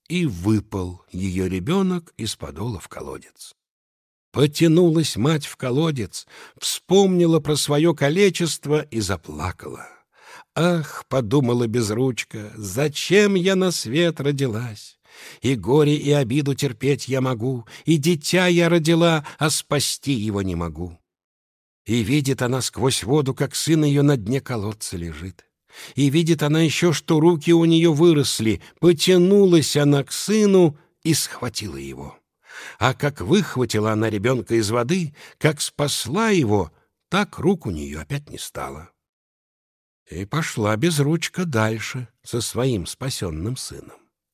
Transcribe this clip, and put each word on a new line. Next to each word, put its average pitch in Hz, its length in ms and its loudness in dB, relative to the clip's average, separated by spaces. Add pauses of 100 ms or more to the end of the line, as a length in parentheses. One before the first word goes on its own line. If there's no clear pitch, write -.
и 175 180 -2
выпал 95 840 -2
ее 92 360 -4
ребенок 170 720 -2
из 113 200 -8
подола 82 440 -10
в - 80 -20
колодец. - 640 -16 (800)
Потянулась 160 840 2
мать 143 280 0
в - 120 -14
колодец, 135 680 -4 (320)
вспомнила 180 800 4
про 151 160 -2
свое 151 400 2
калечество 151 880 0
и 113 200 -6
заплакала. 82 840 -8 (680)
«Ах, — 165 540 -2
подумала 123 580 2
Безручка, — 110 880 -2
зачем 143 800 0
я 190 220 2
на 185 140 2
свет 165 500 -2
родилась? 123 800 -4 (440)
И 131 120 0
горе, 143 420 2
и 143 140 -2
обиду 139 440 0
терпеть 131 540 -2
я 131 120 -2
могу, 127 460 -4 (180)
и 160 140 4
дитя 175 480 0
я 170 240 4
родила, 165 560 2 (120)
а 151 120 0
спасти - 640 -4
его 104 280 -2
не 95 140 -2
могу». 85 440 -8 (840)
И 113 180 0
видит 135 380 0
она 127 220 -2
сквозь - 400 -2
воду, 135 320 0
как 139 200 -4
сын 156 300 0
ее 143 180 2
на 143 140 4
дне 120 240 -4
колодца 110 560 -8
лежит. 85 480 -12 (500)
И 139 160 2
видит 160 320 2
она 151 200 2
еще, 165 300 2
что 156 280 0
руки 170 320 4
у 165 120 6
нее 165 280 4
выросли, 143 720 2 (180)
потянулась 180 960 4
она 143 280 4
к - 80 -16
сыну 190 640 2 (240)
и 160 100 2
схватила 107 640 -6
его. 67 400 -14 (640)
А - 160 0
как 147 260 -4
выхватила 113 720 0
она 110 180 0
ребенка 110 440 -2
из 110 160 0
воды, 139 440 -2 (240)
как 151 220 0
спасла 156 720 -4
его, 104 420 0 (360)
так - 300 -2
рук 185 280 0
у 110 40 -6
нее 73 300 -8
опять 143 300 -8
не - 80 -14
стало. 69 520 -12 (1200)
И 90 140 -8
пошла 110 520 -2
Безручка 156 680 -2
дальше 113 640 -4 (140)
со - 180 -6
своим 113 460 -2
спасенным 107 720 -6
сыном. - 420 -14 (360)